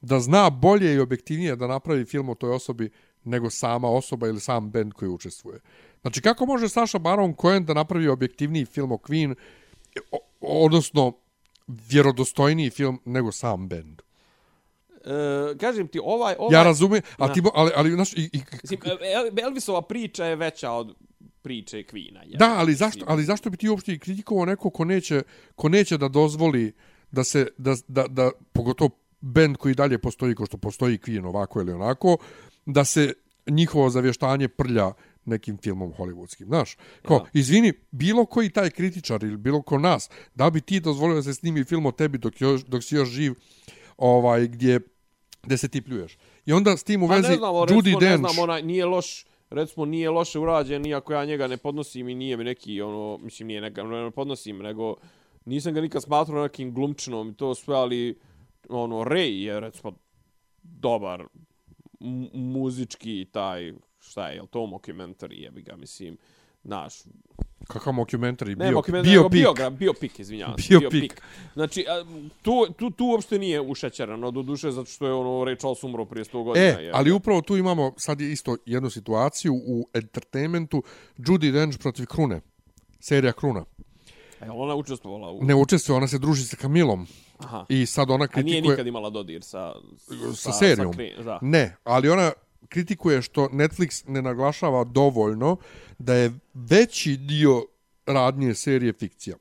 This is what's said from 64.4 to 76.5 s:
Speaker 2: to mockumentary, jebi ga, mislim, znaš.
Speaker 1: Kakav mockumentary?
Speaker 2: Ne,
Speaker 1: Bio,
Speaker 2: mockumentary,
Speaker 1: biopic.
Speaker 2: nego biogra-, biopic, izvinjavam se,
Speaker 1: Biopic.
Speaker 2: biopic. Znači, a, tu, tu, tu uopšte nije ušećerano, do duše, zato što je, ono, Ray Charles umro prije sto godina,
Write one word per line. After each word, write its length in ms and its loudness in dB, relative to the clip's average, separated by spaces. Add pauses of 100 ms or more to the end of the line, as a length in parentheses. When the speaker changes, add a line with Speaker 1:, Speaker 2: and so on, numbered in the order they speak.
Speaker 2:
to 120 -8
mockumentary, 720 -14
jebi 280 -20
ga, 140 -20
mislim, 420 -18 (460)
znaš. 300 -14 (720)
Speaker 1:
Kakav 300 -8
mockumentary? 560 -4
Speaker 2:
Ne, 140 -6
Speaker 1:
Bio, 100 2
Speaker 2:
mockumentary, 300 0
Speaker 1:
biopic. 100 8 (220)
Speaker 2:
nego 140 8
biogra-, 200 -2
biopic, 500 -4
izvinjavam 380 -10
se, 120 -6
Speaker 1:
Biopic. 220 8
Speaker 2:
biopic. 200 -2 (420)
Znači, 340 -4
a, 160 -4 (380)
tu, 280 2
tu, 200 -6
tu 160 -2
uopšte 340 0
nije 220 -2
ušećerano, 720 -6
do 100 -6
duše, 300 -6
zato 160 -8
što 200 -8
je, 60 0
ono, 180 -2
Ray 260 -2
Charles 260 -6
umro 220 -8
prije 200 -10
sto 180 -8
godina, 220 2